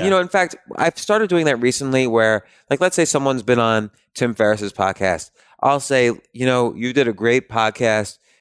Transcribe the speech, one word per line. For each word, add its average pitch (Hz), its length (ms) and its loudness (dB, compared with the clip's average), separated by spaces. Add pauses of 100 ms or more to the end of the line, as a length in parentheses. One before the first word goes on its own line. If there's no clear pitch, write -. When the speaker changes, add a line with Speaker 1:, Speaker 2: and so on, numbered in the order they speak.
Speaker 1:
Yeah. 185 40 -2
Speaker 2:
you 196 60 0
know, 190 80 2
in 180 100 -2
fact, 185 260 -2 (220)
I've - 220 -2
started 214 320 0
doing 165 160 2
that 120 160 0
recently 131 440 0
where, 110 380 2 (240)
like, 143 140 -2
let's 185 120 2
say 165 120 2
someone's 135 360 0
been 120 160 2
on 110 320 0 (220)
Tim 120 220 -2
Ferriss's 104 400 0
podcast. 95 560 -2 (300)
I'll 139 200 2
say, 123 320 2 (220)
"You 120 100 -6
know, 123 320 0
you 123 160 -6
did 127 160 2
a 110 60 -2
great 117 340 0
podcast. 110 720 -2 (220)